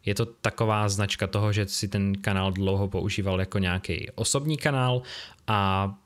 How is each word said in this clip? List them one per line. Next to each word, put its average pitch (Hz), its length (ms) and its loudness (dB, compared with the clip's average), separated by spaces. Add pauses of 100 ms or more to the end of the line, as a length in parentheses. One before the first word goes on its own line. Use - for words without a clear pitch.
Je 104 100 0
to 113 120 0
taková 107 600 0
značka 101 380 0
toho, 104 260 2
že 101 160 0
si - 200 -4
ten 98 260 0
kanál 98 380 0
dlouho 98 360 0
používal 95 520 0
jako 95 180 -2
nějaký 90 560 -2
osobní 143 420 0
kanál 127 460 0 (440)
a 98 440 2 (160)